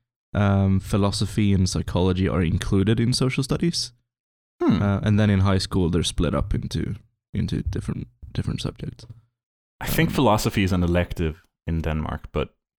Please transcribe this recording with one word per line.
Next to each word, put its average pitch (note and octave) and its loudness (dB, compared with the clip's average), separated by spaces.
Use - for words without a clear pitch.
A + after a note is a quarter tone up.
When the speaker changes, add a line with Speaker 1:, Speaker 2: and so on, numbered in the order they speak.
Speaker 1:
um, G2 4
philosophy G2+ 0
and F#2 4
psychology F2+ 0
are D2 0
included F#2+ 2
in A#2 2
social C3 0
studies. - -2
Speaker 2:
Hmm. A#3 4
Speaker 1:
Uh, G2+ 2
and G#2 2
then G#2 4
in F#2+ 4
high F#2+ 4
school, F2+ 0
they're E2+ 2
split D2 -2
up - -2
into, - -4
into F2 -2
different, - -6
different - -4
subjects. - -10
Speaker 2:
I - -8
think D#3+ 0
Speaker 1:
Um, - -6
Speaker 2:
philosophy G#2+ 2
is F#2 2
an F2+ 2
elective F2 -2
in E2 -2
Denmark, D#2 -4
but - -4